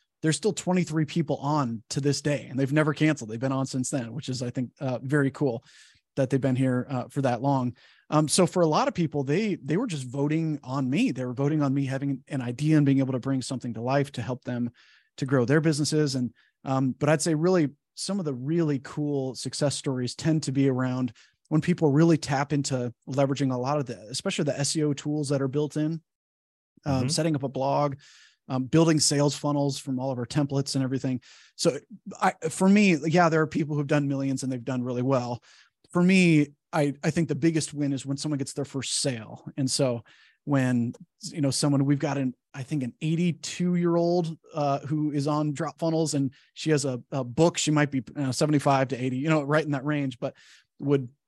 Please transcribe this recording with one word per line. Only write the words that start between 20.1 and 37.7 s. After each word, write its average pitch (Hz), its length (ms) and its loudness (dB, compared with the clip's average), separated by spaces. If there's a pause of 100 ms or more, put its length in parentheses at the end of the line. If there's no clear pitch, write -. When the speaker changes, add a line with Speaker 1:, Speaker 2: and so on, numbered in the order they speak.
Speaker 1:
tend 160 280 0
to 135 100 -4
be 139 160 2
around 127 460 -2 (340)
when 156 140 2
people 165 280 2
really 160 280 6
tap 143 340 -2
into 131 400 -2 (160)
leveraging 135 420 2
a 127 60 -2
lot 131 220 -2
of 139 80 -2
the, 113 120 -10 (120)
especially 185 340 -4
the 143 140 -2
S 143 180 -2
E 156 60 0
O 151 100 2
tools 147 380 -4
that 143 100 0
are 139 80 0
built 147 300 -2
in, 156 240 -2 (800)
um, 135 160 0
Speaker 2:
Mm-hmm. 127 80 -2
Speaker 1:
setting 156 260 0
up 127 80 -2
a 135 60 -4
blog, 139 460 0 (560)
um, 131 140 -2
building 160 360 4
sales 143 340 2
funnels 143 440 -2
from 131 200 -6
all 131 120 -4
of 123 80 -6
our 120 80 -4
templates 139 480 -2
and 135 100 0
everything. 131 380 -2 (340)
So 160 220 0 (420)
I, 190 140 2 (160)
for 190 180 2
me, 196 380 6
yeah, 170 240 6
there 160 100 2
are 156 60 2
people 151 300 -2
who've 147 100 -2
done 147 200 2
millions 135 360 -2
and 131 100 -4
they've 123 100 -6
done 127 200 -4
really 123 180 -4
well. 123 420 0 (500)
For 175 100 2
me, 175 460 6 (240)
I, 147 220 2 (100)
I 165 60 2
think 165 180 0
the 147 60 -2
biggest 151 400 0